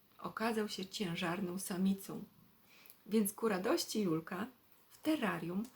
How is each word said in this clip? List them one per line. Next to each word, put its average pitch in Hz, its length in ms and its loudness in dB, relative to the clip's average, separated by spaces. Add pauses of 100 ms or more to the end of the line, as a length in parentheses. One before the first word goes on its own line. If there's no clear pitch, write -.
(200)
okazał 214 500 -2
się 190 160 -6
ciężarną 180 720 -2
samicą, 190 640 0 (840)
więc 208 280 4
ku 226 140 -2
radości 220 540 2
Julka 180 460 0 (420)
w - 80 -20
terrarium 185 680 0 (120)